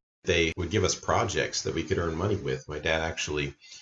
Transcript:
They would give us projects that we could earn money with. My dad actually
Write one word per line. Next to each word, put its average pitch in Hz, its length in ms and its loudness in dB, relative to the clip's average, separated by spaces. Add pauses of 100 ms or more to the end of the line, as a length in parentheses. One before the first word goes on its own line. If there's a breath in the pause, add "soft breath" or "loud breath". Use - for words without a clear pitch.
(240)
They 85 320 4
would 85 140 -2
give 98 120 2
us 85 140 2
projects 87 640 0
that - 120 -2
we 82 100 -2
could 92 140 0
earn 82 180 0
money 101 180 0
with. 69 340 -4
My 76 120 -6
dad 80 200 2
actually 76 540 -2 (280 loud breath)